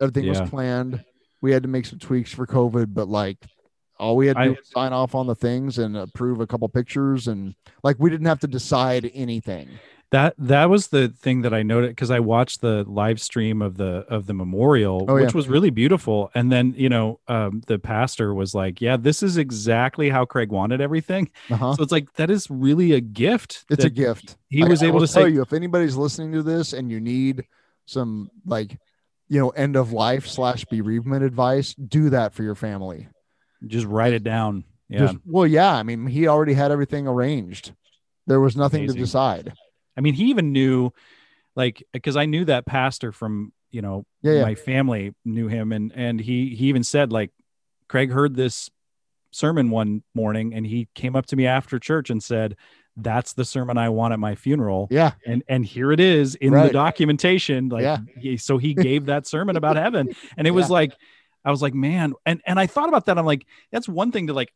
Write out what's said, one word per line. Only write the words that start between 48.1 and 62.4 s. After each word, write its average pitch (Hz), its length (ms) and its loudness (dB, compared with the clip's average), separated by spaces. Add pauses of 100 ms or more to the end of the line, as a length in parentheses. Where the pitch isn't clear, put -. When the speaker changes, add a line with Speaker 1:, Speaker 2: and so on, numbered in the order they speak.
Speaker 2:
heard 139 240 2
this 127 320 -4 (640)
sermon 147 380 0
one 107 320 0 (120)
morning, 110 400 -2
and 110 120 -6
he 113 280 -4
came 127 220 -4
up 135 100 -2
to 139 100 -6
me 127 100 2
after 127 320 0
church 151 320 -2
and 110 120 -2
said, 110 340 -4 (380)
"That's 113 380 -4
the 127 140 -4
sermon 123 320 -4
I 117 100 0
want 113 240 0
at 107 80 -4
my 107 140 -4
funeral." 104 560 -2
Speaker 1:
Yeah. 151 220 2 (140)
Speaker 2:
And, 117 220 -2
and 127 160 0
here 131 280 -2
it 160 80 4
is 151 340 4
in 135 180 2
the 143 40 8
Speaker 1:
Right. 143 160 6
Speaker 2:
documentation. 151 1000 2
Like, 120 120 -4
Speaker 1:
Yeah. 139 160 0 (200)
Speaker 2:
he, 127 180 -6
so 131 220 0
he 143 160 -2
gave 139 320 2
that 143 200 -2
sermon 180 300 -2
about 156 200 2
heaven. 160 340 0
Speaker 1:
<laughs> - 260 -18
Speaker 2:
And 156 100 0
it 165 60 4
was 180 160 4
Speaker 1:
Yeah. 180 60 2
Speaker 2:
like, 156 180 2 (520)
I 143 60 0
was 139 120 -2
like, 139 120 -2
"Man." 147 380 0 (140)
And, 175 200 -2